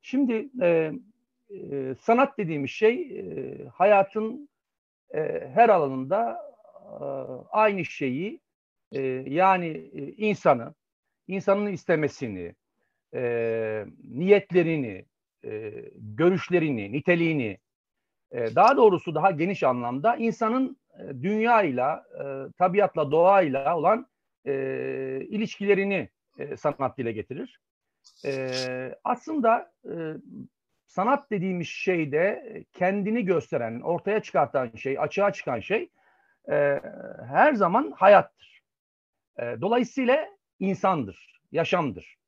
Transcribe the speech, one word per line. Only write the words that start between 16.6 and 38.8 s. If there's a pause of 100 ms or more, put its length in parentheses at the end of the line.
niteliğini, (720)
e,
daha
doğrusu
daha
geniş
anlamda
insanın, (220)
e,
dünyayla, (140)
e, (340)
tabiatla,
doğayla
olan, (380)
e, (760)
ilişkilerini, (280)
e,
sanat
dile
getirir. (680)
E,
aslında, (140)
e, (920)
sanat
dediğimiz
şeyde (100)
kendini
gösteren,
ortaya
çıkartan
şey,
açığa
çıkan
şey, (600)
e, (460)
her
zaman
hayattır. (800)